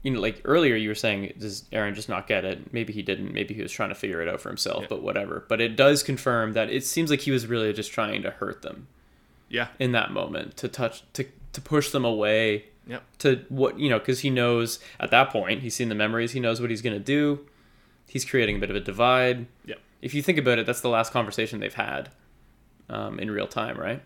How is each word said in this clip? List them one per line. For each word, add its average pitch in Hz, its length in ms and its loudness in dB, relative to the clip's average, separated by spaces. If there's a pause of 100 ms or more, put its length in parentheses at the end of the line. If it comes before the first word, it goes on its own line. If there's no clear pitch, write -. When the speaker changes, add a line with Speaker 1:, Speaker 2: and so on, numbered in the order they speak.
Speaker 1:
you 135 100 0
know, 113 80 0
like, 110 240 -2
earlier 147 320 6
you 107 120 0
were 107 60 -2
saying, 101 440 -2
"Does 104 340 -10
Aaron 104 220 0
just 107 140 -10
not 92 200 -4
get 95 160 2
it?" - 280 -6
Maybe 110 200 -4
he 104 100 -6
didn't. 95 320 -4
Maybe 104 180 -2
he 107 100 -6
was - 100 -8
trying 104 160 -2
to 98 80 -6
figure 87 260 -4
it 82 60 -2
out - 120 -4
for - 80 -12
himself, 82 340 -4
Speaker 2:
Yeah. - 80 -8
Speaker 1:
but - 120 -4
whatever. - 460 -4
But 113 120 0
it 113 160 0
does 139 280 6
confirm 120 480 -2
that 107 180 0
it 131 140 -2
seems 165 260 -2
like 143 120 2
he 139 100 0
was 117 160 0
really 110 240 0
just 107 200 -6
trying 104 300 -2
to 98 80 -4
hurt - 320 -8
them - 240 -12 (600)
Speaker 2:
Yeah. 117 200 -2 (120)
Speaker 1:
in 127 120 2
that 107 200 0
moment, 87 460 -6
to 127 100 -6
touch, - 340 -4 (120)
to, 135 120 -4 (260)
to - 80 -12
push - 300 0
them 131 140 0
away 110 600 2 (200)
Speaker 2:
Yep. 120 160 -12 (160)
Speaker 1:
to 131 300 4
what, 135 320 2
you 143 100 4
know, 110 80 6
'cause 127 220 0
he 139 100 0
knows 120 480 2 (220)
at - 100 -2
that 127 200 8
point, 104 320 0
he's 117 120 -6
seen 120 140 0
the 107 80 0
memories, 113 340 2
he 131 100 -4
knows 117 200 2
what 120 100 -2
he's 110 100 -2
gonna 110 200 -2
do. 143 440 2 (640)
He's - 180 -6
creating 107 320 2
a - 40 -2
bit 101 100 -2
of 101 60 -2
a 98 40 0
divide. 123 680 2 (200)
Speaker 2:
Yep. - 140 -12 (200)
Speaker 1:
If 131 140 -6
you 143 80 0
think 165 160 2
about 123 220 4
it, 104 40 -2
that's 120 160 -2
the 127 80 0
last 113 240 2
conversation 110 460 -2
they've 101 160 -6
had, 71 360 -4 (800)
um, 107 300 -8
in 107 140 -6
real 101 160 -4
time, 117 280 -6
right? 113 300 -6